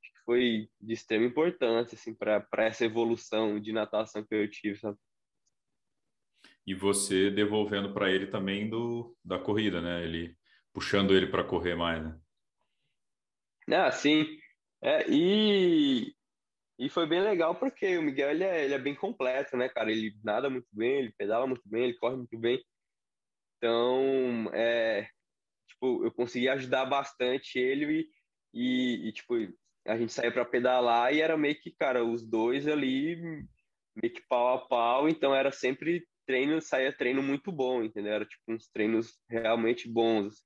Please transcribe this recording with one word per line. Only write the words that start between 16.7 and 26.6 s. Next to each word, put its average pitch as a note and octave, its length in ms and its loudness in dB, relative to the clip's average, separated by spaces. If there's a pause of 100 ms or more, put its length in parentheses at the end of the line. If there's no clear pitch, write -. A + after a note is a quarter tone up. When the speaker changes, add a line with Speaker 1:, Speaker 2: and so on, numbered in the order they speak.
Speaker 1:
e C3+ 120 -6
foi E3+ 180 -2
bem E3+ 140 2
legal F3 340 2
porque G3+ 420 -2
o D#3+ 60 0
Miguel, C#3+ 280 0
ele E3 120 0
é, E3+ 220 0
ele C#3 80 0
é C3+ 60 -2
bem C#3+ 160 -4
completo, C3 640 -4
né, B2+ 120 0
cara? A2 220 -2
Ele A2 320 -2
nada A2+ 260 0
muito B2+ 220 -6
bem, A#2+ 280 0
ele A#2 180 -4
pedala A2 300 0
muito B2+ 180 -4
bem, A2+ 200 -2
ele A#2+ 120 -2
corre B2 200 -4
muito A#2+ 200 -12
bem. A#2+ 260 0 (960)
Então, B2 960 0
é, A2+ 540 0 (600)
tipo, - 360 -2
eu A#2 80 0
consegui B2 380 -2
ajudar C3 360 0